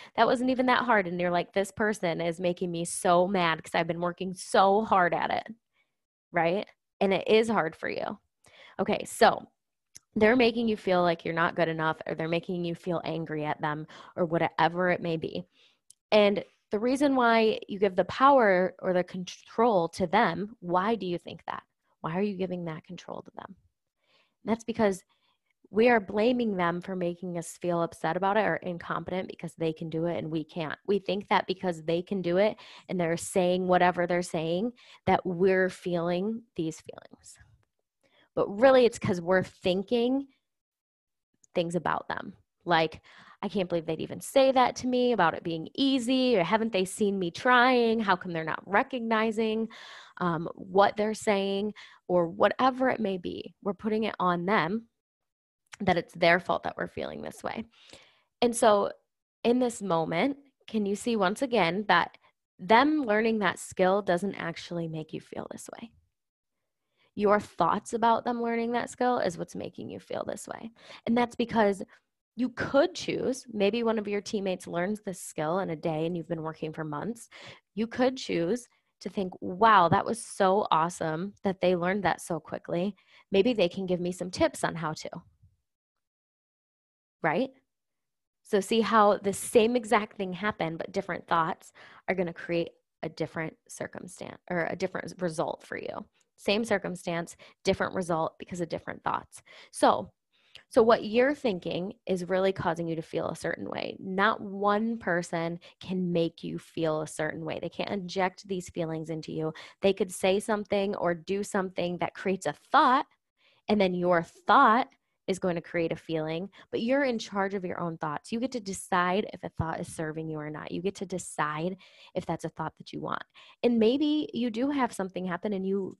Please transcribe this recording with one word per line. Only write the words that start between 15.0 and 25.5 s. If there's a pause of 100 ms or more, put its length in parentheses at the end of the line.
may
be. (680)
And (240)
the
reason
why
you
give
the
power
or
the
control
to
them,
why
do
you
think
that? (380)
Why
are
you
giving
that
control
to
them? (880)
And
that's
because (680)